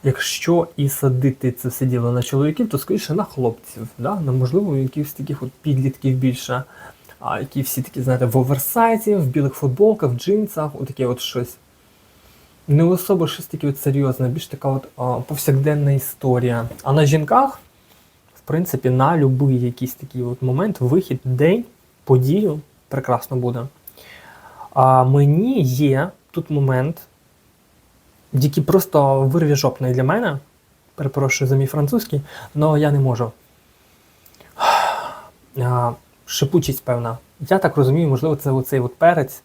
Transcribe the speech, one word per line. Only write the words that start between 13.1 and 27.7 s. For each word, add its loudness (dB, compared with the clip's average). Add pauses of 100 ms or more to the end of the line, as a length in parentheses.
щось -10
таке -4
от -4
серйозне, 0
більш -6
така -6
от, -4
а, -4
повсякденна 0
історія. 0 (140)
А 0
на 6
жінках, 2 (760)
в -20
принципі, -2
на 4
любий 2
якийсь -4
такий -10
от -6
момент, -2
вихід, 0
день, 2 (400)
подію, 4 (280)
прекрасно -4
буде. -4 (1080)
А 6
мені 4
є 0 (200)
тут -8
момент, 0 (1300)